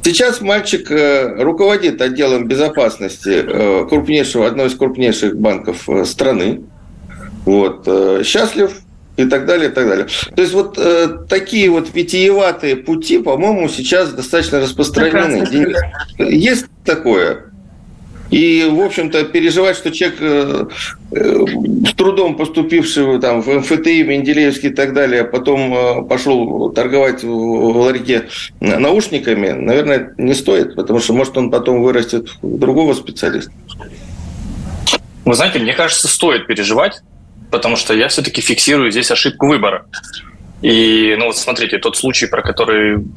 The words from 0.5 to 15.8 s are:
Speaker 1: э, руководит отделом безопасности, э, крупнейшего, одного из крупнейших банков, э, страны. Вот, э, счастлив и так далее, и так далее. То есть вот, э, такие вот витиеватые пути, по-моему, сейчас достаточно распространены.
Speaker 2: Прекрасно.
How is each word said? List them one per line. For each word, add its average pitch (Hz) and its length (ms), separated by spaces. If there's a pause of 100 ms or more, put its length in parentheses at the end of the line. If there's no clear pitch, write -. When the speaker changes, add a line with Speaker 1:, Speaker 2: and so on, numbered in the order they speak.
Speaker 1:
э, 139 520
руководит 175 580
отделом 127 480
безопасности, 120 1000
э, 101 440
крупнейшего, 143 560
одного 131 220
из 131 60
крупнейших 123 640
банков, 104 500
э, 87 200
страны. 117 560 (800)
Вот, 98 420
э, 95 380
счастлив 208 460 (460)
и 131 80
так 135 220
далее, 170 240
и - 20
так 127 160
далее. 95 180 (300)
То 180 60
есть 180 120
вот, 196 240
э, 170 300 (200)
такие 196 420
вот 165 220
витиеватые 180 840
пути, 160 420
по-моему, 160 500
сейчас 147 440
достаточно 143 480
распространены. 147 840
Speaker 2:
Прекрасно. - 800